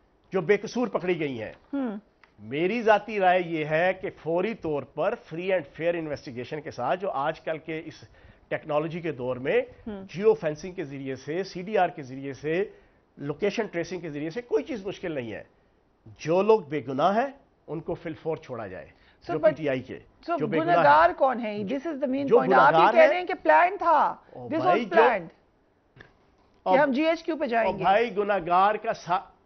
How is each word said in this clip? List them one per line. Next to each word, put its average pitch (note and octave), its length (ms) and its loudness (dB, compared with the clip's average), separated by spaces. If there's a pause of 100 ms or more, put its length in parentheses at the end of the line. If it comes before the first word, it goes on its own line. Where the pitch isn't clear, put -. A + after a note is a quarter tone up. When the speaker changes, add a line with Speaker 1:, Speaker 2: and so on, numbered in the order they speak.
(320)
Speaker 1:
जो E3 100 -2
बेकसूर G3+ 460 0
पकड़ी F3+ 260 -2
गई D3 220 -4
हैं। G#2+ 200 -10 (160)
Speaker 2:
हम्म। A#3+ 280 -6 (400)
Speaker 1:
मेरी E3 420 -2
जाती G#3 360 2
राय F#3 240 4
ये E3 220 -4
है E3 300 2
कि F#3+ 160 -8
फौरी F3+ 440 -4
तौर D3 300 -6
पर F3+ 300 -4
free F3+ 360 -8
and F#3 120 0 (180)
fair E3+ 220 0
investigation C#3+ 640 -10
के D3+ 60 -10
साथ, C3 260 -2
जो F#3+ 120 -8
आजकल D#3 500 -6
के D#3+ 200 -10
इस - 220 -16 (500)
टेक्नोलॉजी D#3 500 -2
के D#3+ 120 -4
दौर B2 260 -6
में G3 280 0 (200)
Speaker 2:
हम्म। G3 200 -12
Speaker 1:
जियो G#3 280 2
फेंसिंग F3 400 -6
के F3+ 100 -8
जरिए C3+ 320 -8
से, D#3 280 -6
सीडीआर F3+ 460 -2
के D#3 120 -14
जरिए C3+ 320 -12
से, E3 440 -4 (400)
लोकेशन G3 480 -4
ट्रेसिंग E3+ 360 -6
के E3 80 -10
जरिए D3 200 -8
से A#3 120 -8
कोई D#4 200 -2
चीज A#3 240 -10
मुश्किल F#3 280 -8
नहीं A#2+ 160 -6
है। F2 160 -12 (720)
जो E3+ 220 0
लोग G#3 260 2
बेगुनाह C#3+ 440 0
हैं, C4 280 -2 (280)
उनको D#3+ 260 -8
फिलफोर D#3 440 -8
छोड़ा A2+ 300 -10
जाए। E2 240 -14 (300)
Speaker 2:
So, E4+ 100 -8
Speaker 1:
जो D#4+ 60 -2
Speaker 2:
but, D#4+ 100 4
Speaker 1:
पीटीआई C#3 320 0
के, A#2 200 -12 (240)
Speaker 2:
so, E4+ 140 -4
Speaker 1:
जो B3 80 -2
बेगुनाह D#4+ 280 0
हैं। E4+ 100 6
Speaker 2:
गुनहगार D#4 280 6
कौन C4 260 0
है? G#3+ 200 -6
This G#3+ 240 -4
is E4 120 -6
the C4+ 140 -4
main C#4 160 -2
Speaker 1:
जो A#3 120 6
Speaker 2:
point। F#3+ 180 4
आप E3 120 8
ये D4+ 60 6
Speaker 1:
गुनहगार F#3+ 220 6
Speaker 2:
कह E4 60 8
Speaker 1:
है, D#4 80 10
Speaker 2:
रहे E4 100 2
हैं F4+ 80 -4
कि F#4 80 -2
प्लान E4 420 4
था। D4 480 2 (120)
Speaker 1:
ओ B3 120 -12
Speaker 2:
This D#4 160 -2
Speaker 1:
भाई, F4 200 4
Speaker 2:
was D#4+ 120 -2
Speaker 1:
जो E4 60 8
Speaker 2:
planned। F#3+ 260 2
कि - 1400 -14
Speaker 1:
ओ, F#3 60 8
Speaker 2:
हम C#4 160 4
जीएचक्यू D#4+ 440 0
पे D#4 80 -4
Speaker 1:
ओ B3+ 40 -4
Speaker 2:
जाएंगे। A3 360 -2
Speaker 1:
भाई, G#3+ 260 4
गुनहगार G3 640 2
का G#3 160 -6
सा-, - 400 -4 (140)